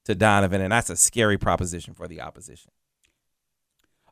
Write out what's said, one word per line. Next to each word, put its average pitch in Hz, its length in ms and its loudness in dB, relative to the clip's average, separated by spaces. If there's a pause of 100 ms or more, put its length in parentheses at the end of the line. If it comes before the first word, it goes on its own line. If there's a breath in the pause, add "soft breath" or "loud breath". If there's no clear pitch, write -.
to 107 80 -2
Donovan, 98 480 2
and 95 100 -2
that's 117 160 0
a 87 80 -8
scary 107 400 2
proposition 87 560 -4
for 87 160 -14
the 82 140 -16
opposition. - 480 -18 (1400)